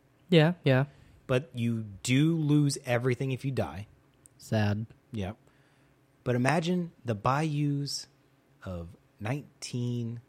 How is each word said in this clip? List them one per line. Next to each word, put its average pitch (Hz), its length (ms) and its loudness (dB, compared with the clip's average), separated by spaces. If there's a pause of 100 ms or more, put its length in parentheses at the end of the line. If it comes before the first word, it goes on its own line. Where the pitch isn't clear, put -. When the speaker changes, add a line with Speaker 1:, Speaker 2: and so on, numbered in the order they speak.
(300)
Speaker 1:
Yeah, 170 240 6 (100)
yeah. 135 220 4 (400)
Speaker 2:
But 131 280 0
you 117 300 -2 (180)
do 147 340 4
lose 147 400 2 (100)
everything 123 440 0
if 127 140 -6
you 135 80 -4
die. 95 340 -4 (520)
Speaker 1:
Sad. 107 480 0 (260)
Speaker 2:
Yep. 101 240 -6 (880)
But 127 100 0
imagine 165 560 0 (140)
the 117 100 -2
bayous 143 920 -2 (560)
of 87 240 -8 (320)
nineteen 120 1080 -6